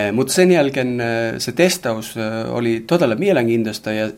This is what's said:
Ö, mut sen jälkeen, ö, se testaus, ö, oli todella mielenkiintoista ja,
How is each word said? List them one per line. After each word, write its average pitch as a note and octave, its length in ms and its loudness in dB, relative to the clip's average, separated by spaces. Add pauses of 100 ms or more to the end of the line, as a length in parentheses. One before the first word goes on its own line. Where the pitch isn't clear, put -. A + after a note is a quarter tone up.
Ö, G2+ 40 -2
mut B2+ 160 0
sen F3+ 240 4
jälkeen, C3+ 480 2
ö, A#2 400 -2
se A#2+ 120 -6
testaus, B2 640 -2
ö, A2+ 340 -4
oli A#2 360 -2
todella C#3+ 280 2
mielenkiintoista A#2 800 0
ja, G#2+ 260 -2